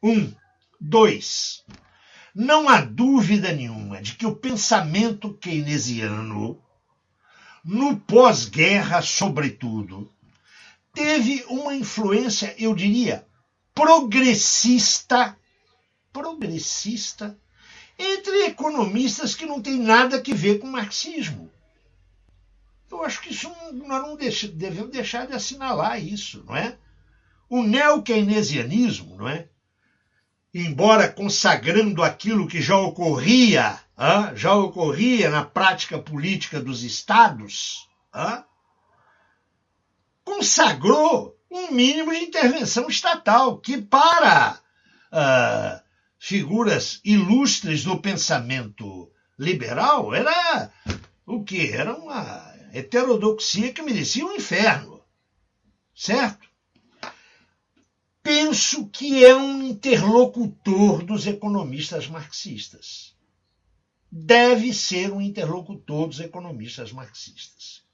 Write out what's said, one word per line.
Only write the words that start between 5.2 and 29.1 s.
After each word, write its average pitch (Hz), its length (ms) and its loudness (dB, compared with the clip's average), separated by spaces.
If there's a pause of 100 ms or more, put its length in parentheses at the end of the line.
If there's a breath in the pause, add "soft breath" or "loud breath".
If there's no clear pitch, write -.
keynesiano, 113 1200 -6 (1040 soft breath)
no 233 360 -2
pós-guerra, 170 1000 4
sobretudo, 113 1080 -6 (840 soft breath)
teve 277 540 0
uma 277 280 -6
influência, 214 840 -2
eu 220 160 0
diria, 202 520 0 (480)
progressista, 247 1600 4 (760)
progressista, 208 1300 -8 (580 soft breath)
entre 392 500 0
economistas 254 880 -2
que 330 100 -12
não 285 160 -8
têm 269 180 -4
nada 247 420 4
que 262 120 -6
ver 202 260 2
com 262 80 -14
marxismo. 208 840 -8 (1400)
Eu 339 140 -8
acho - 160 -8
que - 80 -18
isso 269 180 -10
não, 330 400 -16
nós 269 140 -6
não 302 160 -12
deixa-, 240 320 -6
devemos 180 420 -10
deixar 247 360 -8
de 269 60 -12
assinalar 233 680 -6
isso, - 420 -12
não 123 120 -8
é? 233 200 -8 (720)
O 247 140 -2
neo-keynesianismo, 214 1500 0